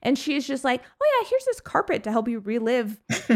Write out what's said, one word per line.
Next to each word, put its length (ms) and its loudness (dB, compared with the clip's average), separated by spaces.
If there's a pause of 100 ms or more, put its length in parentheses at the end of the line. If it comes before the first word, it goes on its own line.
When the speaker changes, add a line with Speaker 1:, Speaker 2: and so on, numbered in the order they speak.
Speaker 1:
And 180 2
she's 260 -2
just 200 -4
like, 160 0 (200)
"Oh 200 4
yeah, 80 -4
here's 160 0
this 160 -2
carpet 420 0
to 80 -4
help 160 0
you 140 -4
relive 640 0
Speaker 2:
<laughs> 40 -20 (280)